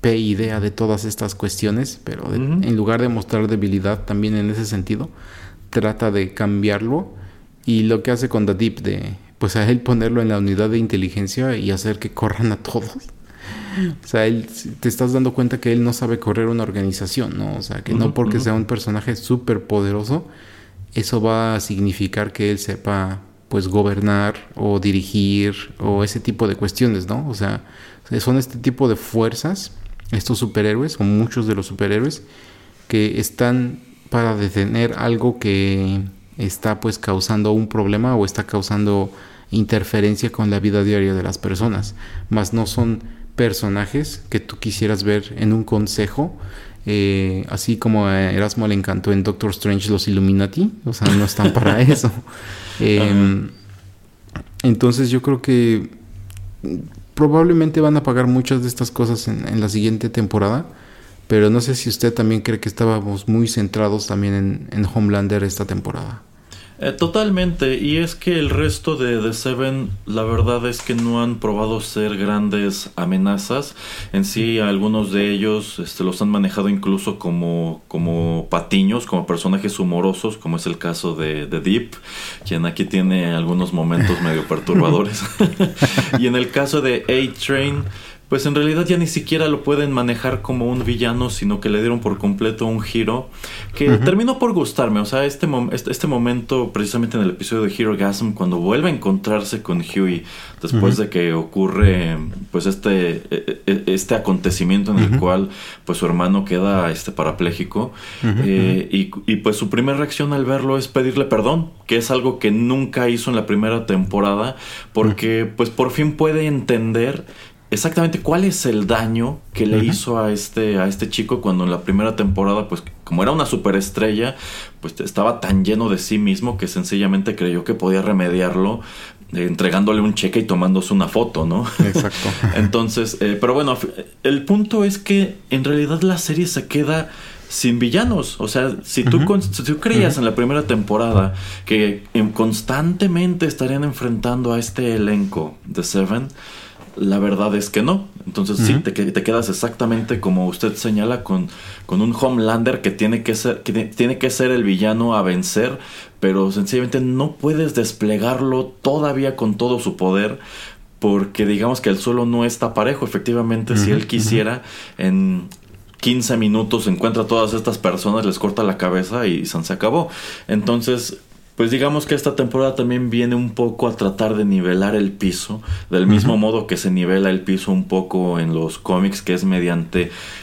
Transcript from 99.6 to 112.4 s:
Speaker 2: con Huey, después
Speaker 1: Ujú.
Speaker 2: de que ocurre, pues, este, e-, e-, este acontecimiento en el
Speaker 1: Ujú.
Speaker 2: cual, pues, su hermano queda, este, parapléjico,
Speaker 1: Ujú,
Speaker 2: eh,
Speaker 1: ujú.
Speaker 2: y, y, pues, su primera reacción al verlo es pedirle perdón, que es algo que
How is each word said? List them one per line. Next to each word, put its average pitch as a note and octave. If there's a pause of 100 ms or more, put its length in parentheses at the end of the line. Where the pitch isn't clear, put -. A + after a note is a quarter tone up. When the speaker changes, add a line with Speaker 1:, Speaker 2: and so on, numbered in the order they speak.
Speaker 2:
con F2
Huey, F2+ (400)
después G2+
Speaker 1:
Ujú. G#2+
Speaker 2:
de -
que F2
ocurre, F#2 (340)
pues, F2+
este, F#2+
e-, -
e-, G2
este F#3
acontecimiento F#2+
en G2+
el G#2
Speaker 1:
Ujú. C3
Speaker 2:
cual, F#2 (360)
pues, F2
su F2+
hermano F2+
queda, F#2
este, -
parapléjico, F2 (320)
Speaker 1:
Ujú, A2 (120)
Speaker 2:
eh, F#2+
Speaker 1:
ujú. G2 (300)
Speaker 2:
y, A2+
y, A2
pues, G#2+
su G#2
primera C3+
reacción D3
al C#3
verlo C3+
es C3
pedirle C3
perdón, C3+ (140)
que A#2
es A#2
algo B2+
que G#2+